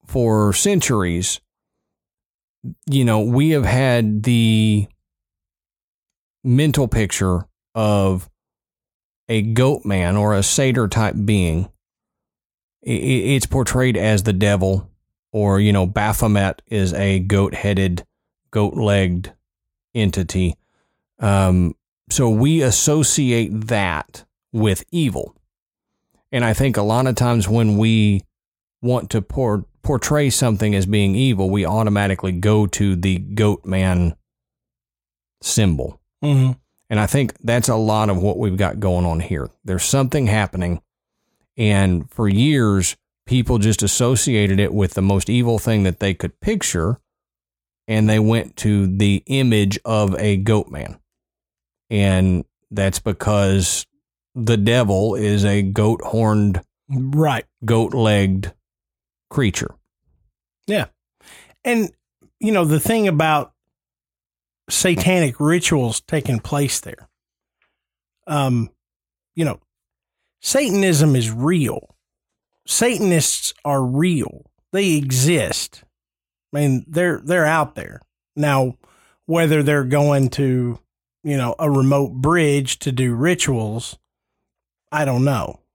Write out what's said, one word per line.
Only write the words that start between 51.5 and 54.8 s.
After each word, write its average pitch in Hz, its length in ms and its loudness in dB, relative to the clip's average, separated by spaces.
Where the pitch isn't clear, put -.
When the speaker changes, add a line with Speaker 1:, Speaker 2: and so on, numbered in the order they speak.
Speaker 1:
And 95 540 2
that's 98 300 -2
because 98 840 0
the 117 220 0
devil 104 580 2